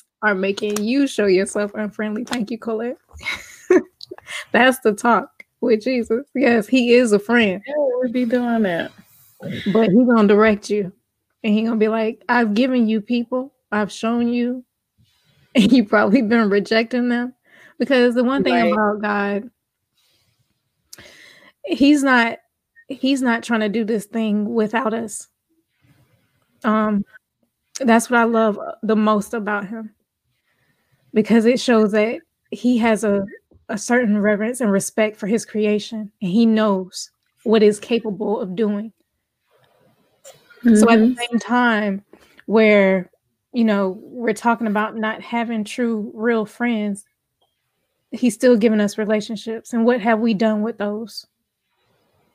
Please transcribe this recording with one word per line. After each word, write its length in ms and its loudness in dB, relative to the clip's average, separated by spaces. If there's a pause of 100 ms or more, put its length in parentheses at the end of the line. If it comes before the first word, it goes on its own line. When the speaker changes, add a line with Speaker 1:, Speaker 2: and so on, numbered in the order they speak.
(220)
Speaker 1:
are 120 2
making 480 -4
you 240 0
show 200 -2
yourself 480 0
unfriendly. 500 -8
Thank 260 -6
you, 80 -8
Colette. 380 -8 (760)
<laughs> 840 -4
That's 280 4
the 140 2
talk 500 -2 (160)
with 220 0
Jesus. 420 -2 (100)
Yes, 320 2
he 280 2
is 180 4
a 60 6
friend. 480 0
Speaker 2:
Yeah, 80 -8 (280)
we 80 -2
be 140 -4
doing 380 0
that. 280 -2 (840)
Speaker 1:
But 180 2
he 140 6
gonna 240 4
direct 420 2
you. 200 -4 (520)
And 100 -2
he 100 2
gonna 140 -2
be 120 2
like, 400 -4
"I've 260 0
given 340 2
you 140 -2
people. 500 -6 (180)
I've 220 -4
shown 400 -2
you." 360 -4
<laughs> 60 -20 (840)
And 140 4
you 140 4
probably 360 2
been 300 2
rejecting 600 0
them. 220 -4 (460)
Because 380 2
the 80 2
one 180 0
thing 120 0
Speaker 2:
Right. 180 2
Speaker 1:
about 300 -2
God, 480 -4 (2250)
he's 380 2
not, 360 2 (500)
he's 340 -2
not 220 0
trying 160 0
to 80 0
do 160 -2
this 220 -2
thing 460 -2
without 400 -2
us. 360 -10 (1400)
Um, 400 0 (720)
that's 320 2
what 80 2
I 60 4
love 340 0 (240)
the 140 0
most 360 0
about 360 -6
him. 260 -14 (1200)
Because 340 2
it 140 2
shows 320 2
that 260 0 (320)
he 280 0
has 260 0
a, 200 0 (440)
a 100 -6
certain 400 0
reverence 420 -2
and 120 0
respect 440 -2
for 120 -8
his 160 -2
creation. 640 -4 (100)
And 120 -4
he 140 4
knows 640 -2 (340)
what 180 4
it's 160 4
capable 640 -4
of 160 -10
doing. 360 -4 (1800)
So 160 8
at 80 6
the 60 6
Speaker 2:
Mm-hmm. 100 2 (160)
Speaker 1:
same 80 -2
time 680 0 (420)
where, 640 4 (420)
you 120 0
know, 380 0
we're 300 -6
talking 340 -2
about 300 -2
not 260 -6
having 400 -4
true, 520 -6
real 320 -2
friends, 580 -4 (1040)
he's 240 -2
still 220 4
giving 240 2
us 180 -2
relationships. 720 -6
And 120 0
what 160 2
have 200 0
we 140 0
done 280 0
with 160 -6
those? 460 -8 (1120)